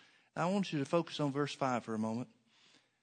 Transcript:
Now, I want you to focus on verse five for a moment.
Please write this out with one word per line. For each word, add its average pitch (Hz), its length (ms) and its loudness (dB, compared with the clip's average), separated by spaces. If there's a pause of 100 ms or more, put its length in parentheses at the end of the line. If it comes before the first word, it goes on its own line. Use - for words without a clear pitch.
(340)
Now, 160 140 0
I 185 40 0
want 202 200 0
you 156 60 0
to 135 80 0
focus 170 340 2
on 143 120 2
verse 143 220 0
five 127 300 0
for 113 80 -6
a 110 60 -2
moment. 113 300 -2 (760)